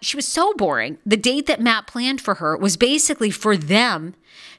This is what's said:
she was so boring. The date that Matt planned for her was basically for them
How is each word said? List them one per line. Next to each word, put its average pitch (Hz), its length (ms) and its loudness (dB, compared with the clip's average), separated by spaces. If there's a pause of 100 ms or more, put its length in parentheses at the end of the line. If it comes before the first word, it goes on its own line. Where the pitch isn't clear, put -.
she - 160 -6
was 285 100 -4
so 381 280 2
boring. 147 520 -2
The 214 100 4
date 262 300 0
that 294 140 0
Matt 226 260 2
planned 254 340 -4
for 202 140 -2
her 156 220 -2
was 190 200 0
basically 269 540 2
for 208 260 0
them 175 600 0 (420)